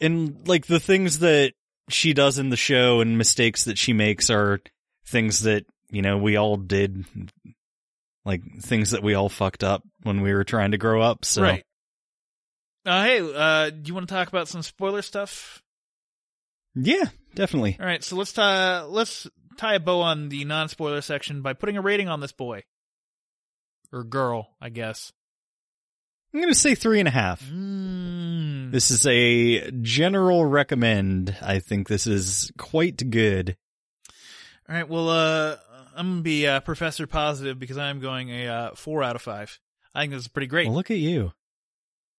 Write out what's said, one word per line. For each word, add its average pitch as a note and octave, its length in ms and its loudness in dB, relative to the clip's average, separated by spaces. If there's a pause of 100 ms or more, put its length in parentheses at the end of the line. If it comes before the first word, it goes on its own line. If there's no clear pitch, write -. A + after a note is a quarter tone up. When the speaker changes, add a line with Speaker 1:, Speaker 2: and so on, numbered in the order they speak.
Speaker 1:
and, D#3+ 480 0
like, F3+ 180 2
the E3+ 140 4
things F#3 400 2
that D3 320 6 (360)
she - 240 2
does C#3 280 4
in C3+ 100 -2
the A#2+ 60 0
show B2 440 4
and A2+ 180 2
mistakes A2+ 480 2
that G#2+ 120 -4
she - 140 0
makes G#2+ 380 2
are G#2 300 2 (460)
things A2 360 0
that, G#2+ 220 2 (260)
you G2+ 120 -4
know, G2+ 160 2
we G#2 180 2
all G#2 200 2
did, G2 480 -2 (1200)
like, F#2+ 180 -4 (200)
things A2 280 0
that A2+ 140 -2
we G#2 100 4
all G2 140 2
fucked - 340 -2
up G2 220 0 (180)
when G2+ 200 0
we G2 120 0
were G2 100 2
trying G2+ 280 0
to A2 60 0
grow A2 220 2
up, - 240 0
so. - 180 0
Speaker 2:
Right. F#2+ 220 0 (1200)
Uh, F#3 180 4
hey, A#3+ 160 4
uh, D#3 480 2
do D3+ 200 -10
you E3+ 40 -8
wanna F3+ 140 -8
talk F3+ 220 -4
about F3 200 -4
some E3+ 140 -10
spoiler G3 400 -6
stuff? - 600 -12 (1120)
Speaker 1:
Yeah, A#3+ 300 2 (300)
definitely. C3 440 0
Speaker 2:
All F#3+ 60 -10
right, F3 180 -4
so - 140 -8
let's G3 160 -6
tie, F#3+ 520 2
let's G#3 420 -4 (320)
tie A3 160 0
a F#3+ 60 2
bow F3 200 0
on D#3 300 -2
the C#3+ 160 -6
non-spoiler D3+ 560 -4
section C#3+ 400 -8
by C3+ 100 -4
putting G#3 240 -4
a G3 60 -4
rating G3+ 260 0
on D#3 120 -6
this C#3+ 120 -10
boy. A#2 300 -10 (1300)
Or B2+ 100 -12
girl, A#2+ 460 -2 (140)
I A#2+ 80 -14
guess. A2+ 420 -10 (1200)
Speaker 1:
I'm D4 80 -4
gonna E4+ 140 2
say C#4+ 200 4
three A3 260 2
and F3+ 80 2
a - 40 0
half. G2+ 380 0
Speaker 2:
Mm. F3 1200 -6
Speaker 1:
This C3 180 2
is B2+ 160 4
a A#2+ 640 4 (120)
general E3+ 640 4
recommend. G#2+ 960 2
I G2 160 0
think G2+ 280 -2
this G#2 200 -2
is F#2+ 500 -2
quite D#3+ 540 -2
good. G2 480 2 (1120)
Speaker 2:
All D#3 40 -8
right, E3 140 -4
well, E3 220 0
uh, D#3+ 460 2 (380)
I'm F3 180 -2
gonna F3 100 -2
be, D3+ 240 2
uh, C3+ 140 2
Professor D#3+ 460 -6
Positive C#3 520 -4
because C3 180 -12
I'm C#3+ 240 -6
going B2+ 300 -8
a, B2 160 -8
uh, A#2 280 -6
four D3+ 280 -6
out A#2+ 140 -2
of A#2 60 -10
five. G#2 380 -12 (340)
I C#3 60 -4
think D3 120 -4
this C3 100 -10
is A#2 60 -16
pretty C3+ 180 -6
great. D3+ 200 0
Speaker 1:
Well, A2+ 100 0
look F#3 140 -4
at A3 60 0
you. D3+ 360 -2 (840)